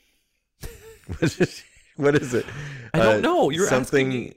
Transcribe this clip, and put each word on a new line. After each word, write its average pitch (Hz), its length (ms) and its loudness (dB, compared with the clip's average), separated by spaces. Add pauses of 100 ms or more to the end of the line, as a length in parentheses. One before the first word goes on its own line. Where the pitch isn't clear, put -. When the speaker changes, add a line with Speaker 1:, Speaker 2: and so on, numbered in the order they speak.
(600)
Speaker 1:
<laughs> - 80 -14 (500)
What - 220 -2
is, - 220 -2 (340)
what 143 180 2
is 131 180 0
it? 110 120 -2 (480)
Speaker 2:
I - 60 2
don't 110 180 6
Speaker 1:
Uh, - 20 2
Speaker 2:
know. 311 300 2
You're 165 180 0
Speaker 1:
something, 131 400 2
Speaker 2:
asking - 20 -2 (200)
me - 80 -20